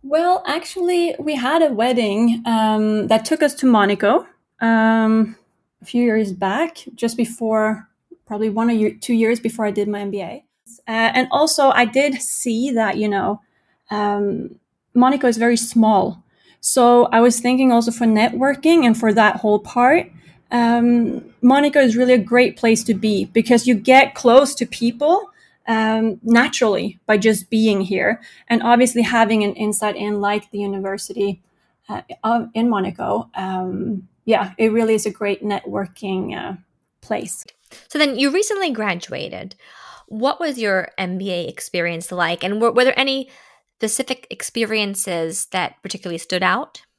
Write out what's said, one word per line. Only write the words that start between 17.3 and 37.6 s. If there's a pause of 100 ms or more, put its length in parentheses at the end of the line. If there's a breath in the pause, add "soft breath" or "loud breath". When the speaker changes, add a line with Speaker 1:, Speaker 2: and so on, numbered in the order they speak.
Speaker 1:
thinking
also
for
networking
and
for
that
whole
part, (400 soft breath)
um, (180)
Monaco
is
really
a
great
place
to
be
because
you
get
close
to
people, (380 soft breath)
um,
naturally
by
just
being
here. (260 loud breath)
And
obviously
having
an
insight
in
like
the
university, (480)
uh, (220)
of,
in
Monaco,
um, (180)
yeah,
it
really
is
a
great
networking,
uh, (460)
place. (420 loud breath)